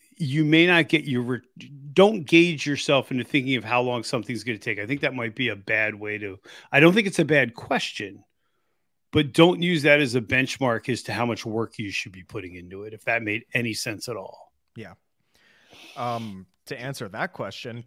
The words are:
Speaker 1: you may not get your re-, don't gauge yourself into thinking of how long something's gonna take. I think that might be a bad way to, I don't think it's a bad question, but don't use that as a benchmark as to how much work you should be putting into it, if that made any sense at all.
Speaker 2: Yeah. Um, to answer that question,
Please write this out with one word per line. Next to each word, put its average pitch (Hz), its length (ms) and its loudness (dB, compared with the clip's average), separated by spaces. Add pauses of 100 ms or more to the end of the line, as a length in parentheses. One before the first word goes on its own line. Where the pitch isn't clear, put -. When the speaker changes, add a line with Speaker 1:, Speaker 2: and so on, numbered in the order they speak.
(180)
Speaker 1:
you 151 260 0
may 156 220 6
not 170 240 4
get 151 160 2
your 127 160 0
re-, 120 200 -4 (520)
don't 196 320 6
gauge 165 400 4
yourself 139 460 0
into 123 120 -2
thinking 135 320 0
of 110 80 -2
how 120 180 0
long 123 220 -2
something's 113 400 -6
gonna 113 140 -6
take. 104 220 -6
I 104 80 -6
think 143 140 -4
that 139 120 0
might 117 220 -6
be 123 140 -2
a 107 60 -4
bad 107 400 -2
way 104 220 -8
to, 101 220 -10 (320)
I 139 80 4
don't 165 140 8
think 202 140 2
it's 170 120 -2
a 165 60 2
bad 131 280 2
question, - 680 -6 (880)
but 147 220 0
don't 170 280 8
use 175 220 0
that 147 180 6
as 123 140 0
a 127 60 0
benchmark 127 680 -2
as 117 140 -4
to 104 100 -8
how 113 120 -2
much 113 200 -4
work 113 340 -6
you 104 120 -8
should - 200 -8
be 92 120 -20
putting 92 320 -14
into 90 280 -14
it, 110 100 -14
if 107 120 -20
that 117 180 -2
made 107 300 -4
any 120 200 -2
sense 107 360 -8
at 110 80 -8
all. - 340 -16 (240)
Speaker 2:
Yeah. 95 180 -16 (1000)
Um, 117 520 -8 (180)
to 135 140 -12
answer 127 300 -10
that 135 240 -8
question, 117 540 -12